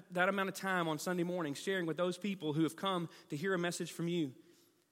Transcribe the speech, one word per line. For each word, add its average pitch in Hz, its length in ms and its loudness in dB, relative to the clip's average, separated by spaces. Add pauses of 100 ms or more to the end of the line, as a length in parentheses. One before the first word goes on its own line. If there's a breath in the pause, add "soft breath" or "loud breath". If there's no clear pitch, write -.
(120)
that 180 160 4
amount 196 200 2
of 185 60 -6
time 180 340 0
on 151 100 0
Sunday 180 260 0
morning 170 300 -2
sharing 190 320 0
with 156 100 -2
those 180 220 0
people 185 340 -2
who 160 100 4
have 151 140 2
come 180 320 0 (220 loud breath)
to 151 60 -4
hear 190 180 0
a 180 40 2
message 175 340 -2
from 170 160 -2
you?" 160 240 0 (600 loud breath)